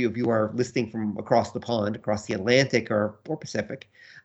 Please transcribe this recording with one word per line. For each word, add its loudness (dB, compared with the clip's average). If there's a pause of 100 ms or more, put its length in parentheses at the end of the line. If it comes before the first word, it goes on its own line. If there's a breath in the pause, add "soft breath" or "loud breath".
of 0
you 0
are 2
listening 0
from -4
across 2
the -6
pond, -2
across -2
the -4
Atlantic 2
or, 0
or -2
Pacific, -6 (360 loud breath)